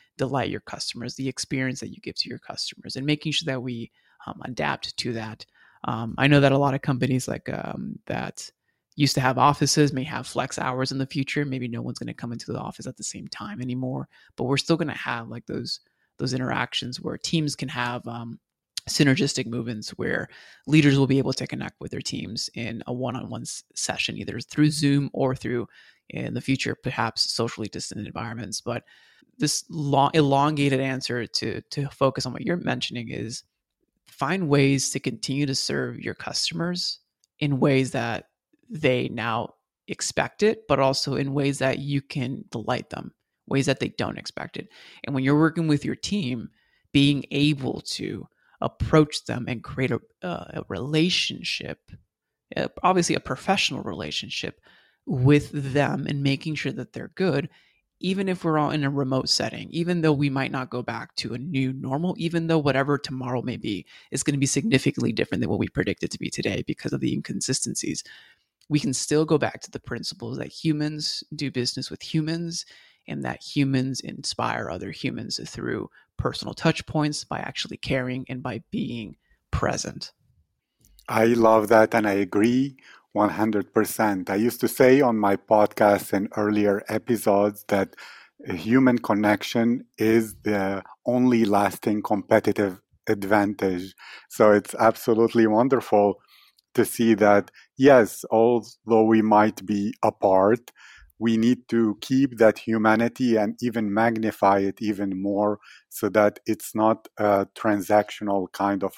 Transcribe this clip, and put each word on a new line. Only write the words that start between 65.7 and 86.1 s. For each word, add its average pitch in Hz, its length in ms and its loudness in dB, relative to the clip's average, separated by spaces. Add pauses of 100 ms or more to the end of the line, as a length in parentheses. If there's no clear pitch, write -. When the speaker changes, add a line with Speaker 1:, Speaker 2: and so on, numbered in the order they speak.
Speaker 1:
it - 80 -4
to - 60 -12
be - 120 -6
today - 360 -6
because - 280 -8
of 135 80 -4
the 131 120 -2
inconsistencies, - 880 -6 (680)
we 147 100 2
can 143 140 -2
still 151 320 0
go 156 120 2
back - 220 -2
to - 120 -18
the - 80 -10
principles - 580 -10
that - 100 -8
humans 151 720 -4 (140)
do 143 160 -6
business 127 400 -6
with - 100 -14
humans 165 640 -4 (440)
and 139 160 -8
that - 180 -8
humans 135 560 0
inspire - 720 -6
other 95 200 -8
humans 117 480 -8 (120)
through - 400 -6 (280)
personal - 360 -4
touch - 320 -2
points 151 400 -2
by - 140 -6
actually - 360 -8
caring 127 540 -4
and 127 120 -8
by 120 300 -8
being 131 460 -6 (340)
present. - 600 -4 (960)
Speaker 2:
I 110 160 4
love 110 420 6
that, 110 260 8
and 110 140 2
I 101 60 0
agree 117 640 2 (340)
one 104 180 2
hundred 101 440 -2
percent. 104 560 0
I 98 60 0
used 113 260 0
to 120 60 2
say 131 340 8
on 120 180 4
my 101 160 4
podcast 104 800 4